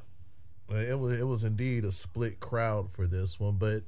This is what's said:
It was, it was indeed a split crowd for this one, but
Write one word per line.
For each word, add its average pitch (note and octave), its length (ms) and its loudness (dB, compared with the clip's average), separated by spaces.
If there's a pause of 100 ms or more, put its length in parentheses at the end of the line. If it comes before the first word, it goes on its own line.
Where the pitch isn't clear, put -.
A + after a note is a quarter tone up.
(680)
It A#2+ 300 0
was, B2 180 2
it A#2+ 60 0
was A#2+ 220 2
indeed A2+ 400 2
a F#2 80 0
split - 480 -4
crowd G#2+ 500 0
for F2+ 160 0
this F#2 320 0
one, G2+ 160 2
but G#2+ 320 2